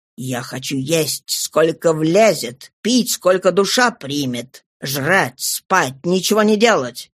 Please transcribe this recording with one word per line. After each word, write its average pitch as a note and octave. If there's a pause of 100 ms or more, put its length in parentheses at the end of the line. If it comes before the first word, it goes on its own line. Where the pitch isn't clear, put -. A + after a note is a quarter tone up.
(160)
Я B2
хочу C3
есть, D3
сколько D#3+
влезет, D#3 (100)
пить, A#3
сколько F#3
душа G3
примет, C3+ (160)
жрать, C#3
спать, C#3+
ничего F#3+
не G#3+
делать. F#3